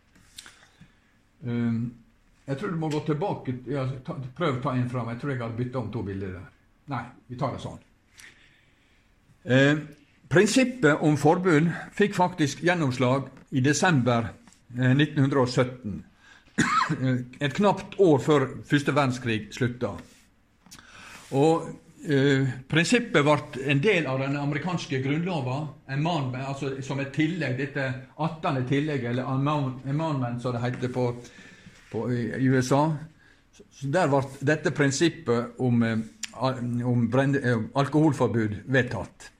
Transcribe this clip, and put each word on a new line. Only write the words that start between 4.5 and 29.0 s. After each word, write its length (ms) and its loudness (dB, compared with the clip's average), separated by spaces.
å 20 -10
ta 160 -2
en 120 0
fram. 200 -4
Jeg 80 -8
tror 160 -6
jeg 80 -6
har 160 -8
byttet 240 -4
om 80 -8
to 160 -6
bilder 320 -8
der. 120 -18
Nei, 100 -6
vi 100 -12
tar 220 -4
det 80 -14
sånn. 120 -14
Ehm, 380 4
prinsippet 720 4
om 160 4
forbud 540 4
fikk 200 2
faktisk 480 -2
gjennomslag 720 0
i 80 2
desember, 720 2
eh, 240 2
nitten 240 2
hundre 220 4
og 40 0
sytten. 520 -2
<clears throat> 800 0
Et 140 -2
knapt 480 0
år 160 8
før 280 4
første 240 2
verdenskrig 640 0
slutta. 380 -2
Og, 380 4
eh, 320 4
prinsippet 560 2
ble 120 6
en 100 2
del 300 2
av 80 -2
den 180 -2
amerikanske 680 -4
grunnlova, 560 -2
amendment, 560 -2
altså 400 -6
som 180 -4
et 140 -8
tillegg, 420 0
dette 300 -4
attende 480 -2
tillegg, 460 -2